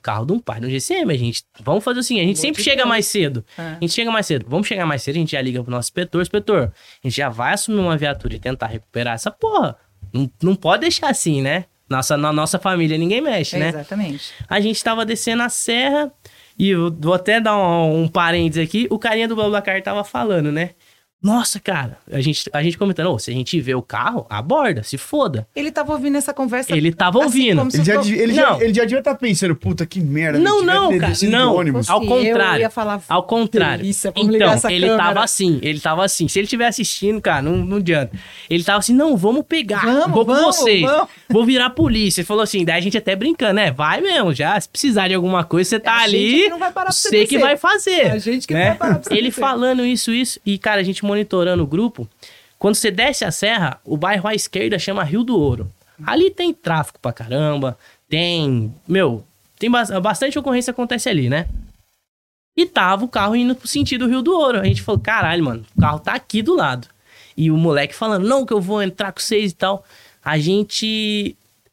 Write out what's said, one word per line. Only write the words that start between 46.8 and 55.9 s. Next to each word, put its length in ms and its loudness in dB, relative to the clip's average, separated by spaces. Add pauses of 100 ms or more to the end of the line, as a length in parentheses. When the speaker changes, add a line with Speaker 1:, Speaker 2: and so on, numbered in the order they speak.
Speaker 2:
pra 80 0
Speaker 1:
você 160 0
que 260 4
Speaker 2:
acontecer. 40 2
Speaker 1:
vai 180 4
fazer." 540 2
Speaker 2:
A 80 -2
gente 280 -2
que 60 -4
Speaker 1:
né? 80 2
Speaker 2:
não 80 4
vai 80 0
parar 220 0
pra 140 -10
Speaker 1:
Ele 140 2
Speaker 2:
acontecer. 140 -6
Speaker 1:
falando 440 2
isso, 280 0
isso, 320 -2
e, 120 0
cara, 220 0
a 40 0
gente 260 -2
monitorando 540 2
o 20 0
grupo. 420 -2 (520)
Quando 160 2
você 160 0
desce 340 0
a 60 -2
serra, 520 -2
o 140 -4
bairro 300 0
à 80 -2
esquerda 420 -2
chama 260 -4
Rio 200 -2
do 160 0
Ouro. 280 0 (380)